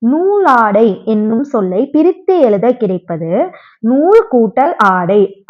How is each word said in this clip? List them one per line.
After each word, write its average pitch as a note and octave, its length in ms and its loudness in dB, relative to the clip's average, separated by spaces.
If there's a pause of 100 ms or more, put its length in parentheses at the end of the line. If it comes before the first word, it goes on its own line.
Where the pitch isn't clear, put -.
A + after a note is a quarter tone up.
நூலாடை B3 1000 0
என்னும் A3 380 -2
சொல்லை G#3+ 460 -4
பிரித்து F4+ 500 0
எழுத A3+ 340 2
கிடைப்பது F#3 760 -4 (300)
நூல் D#4+ 520 2
கூட்டல் B3+ 460 0
ஆடை, F#3+ 720 0